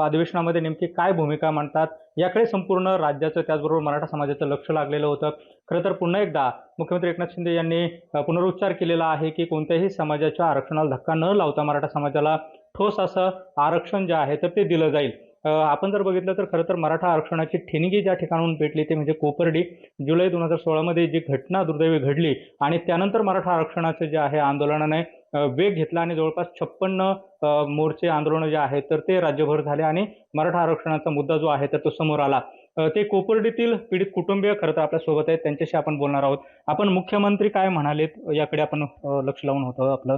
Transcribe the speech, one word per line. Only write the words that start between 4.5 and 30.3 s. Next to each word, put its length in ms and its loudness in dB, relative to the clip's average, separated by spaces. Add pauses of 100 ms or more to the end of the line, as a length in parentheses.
लागलेलं 360 0
होतं. 240 0 (380)
खरं 160 0
तर 80 0
पुन्हा 300 0
एकदा 280 0 (280)
मुख्यमंत्री 320 -2
एकनाथ 200 -4
शिंदे 240 -2
यांनी, 300 0 (300)
अ, 60 0
पुनरुच्चार 520 0
केलेला 340 0
आहे 240 0
की 140 -2
कोणत्याही 460 0
समाजाच्या 560 0
आरक्षणाला 500 0
धक्का 180 -4
न 100 0
लावता 380 2
मराठा 260 0
समाजाला 480 0 (380)
ठोस 260 0
असं 300 0 (260)
आरक्षण 500 0
जे 60 0
आहे 240 2
तर 120 -2
ते 160 2
दिलं 260 2
जाईल. 200 2 (340)
अ, 40 0
आपण 440 2
जर 100 0
बघितलं 300 0
तर 120 -2
खरं 180 0
तर 140 0
मराठा 320 0
आरक्षणाची 480 0
ठिणगी 460 0
ज्या 120 2
ठिकाणाहून 420 0
पेटली 280 0
ते 100 -2
म्हणजे 180 0
कोपर्डी. 500 0 (440)
जुलै 220 4
दोन 140 0
हजार 160 0
सोळामध्ये 480 2
जी 220 0
घटना 360 -2
दुर्दैवी 340 2
घडली 360 2 (260)
आणि 180 2
त्यानंतर 440 0
मराठा 300 0
आरक्षणाचं 520 -2
जे 120 -2
आहे 220 0
आंदोलनाने, 600 2 (340)
अ, 40 -2
वेग 360 2
घेतला 260 -2
आणि 140 -2
जवळपास 320 -2 (140)
छप्पन्न, 420 -2 (400)
अ, 220 2
मोर्चे, 440 0
आंदोलनं 400 0
जे 80 0
आहेत 340 0
तर 100 2
ते 200 2
राज्यभर 420 2
झाले 200 -2
आणि 240 0 (280)